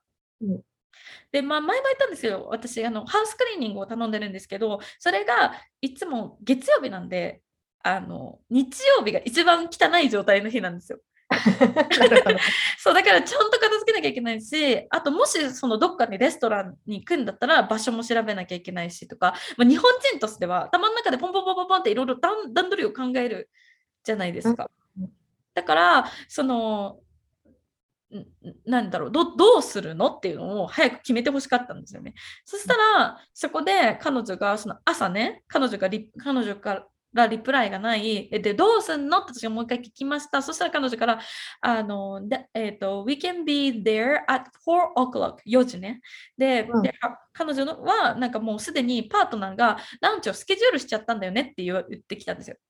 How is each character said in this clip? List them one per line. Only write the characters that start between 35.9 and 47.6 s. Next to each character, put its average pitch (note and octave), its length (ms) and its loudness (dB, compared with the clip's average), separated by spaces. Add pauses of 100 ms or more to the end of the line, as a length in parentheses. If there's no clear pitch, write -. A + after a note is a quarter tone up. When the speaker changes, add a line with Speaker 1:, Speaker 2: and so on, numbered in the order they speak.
Speaker 2:
彼 C4+ 200 -2
女 G#3 180 -2
か G3+ 300 -6 (260)
ら A#3 160 6
リ A3 100 -4
プ A#3+ 140 -4
ラ C4 140 2
イ G3 40 -6
が F#3+ 80 -6
な A3 180 0
い。 G#3+ 360 -4
え、 G#3 80 -2
で、 G#3 140 0
「ど G#4 240 6
う - 40 0
す D#4+ 140 -4
ん C#4+ 120 -4
の？」 D#4 140 2
っ - 40 -16
て - 80 -18
私 - 80 -12
が A3+ 80 -6
も A3 100 -4
う A#3 40 -6
一 - 40 -6
回 B3 100 -2
聞 B3 140 -18
き - 120 -12
ま C#4+ 140 -4
し C#4+ 100 -12
た。 C#4 140 0
そ D#4+ 100 -8
し - 60 -10
た F4 60 0
ら D#4+ 80 -2
彼 D4 160 -2
女 A#3+ 80 -4
か A3+ 100 0
ら、 A3+ 140 0 (400)
あ A#3 220 0
の、 G3 460 -8
で、 B3+ 260 -6
え A3 160 -4
っ G#3 80 -14
と、 G3 280 -4
「We C#4 80 0
can F4 300 -4
be C#4 400 0
there A3+ 420 0
at C4 240 -4 (160)
four E4+ 300 2
o'clock」、 B3 400 -2 (100)
四 B3 180 4
時 B3 140 -6
ね。 G#3 220 -12 (360)
で、 B3 360 0
Speaker 1:
う A#3 80 2
ん。 - 20 4
Speaker 2:
で、 C4 180 0
あ、 A#3+ 160 -4 (160)
彼 D#4 220 -6
女 C4+ 100 -2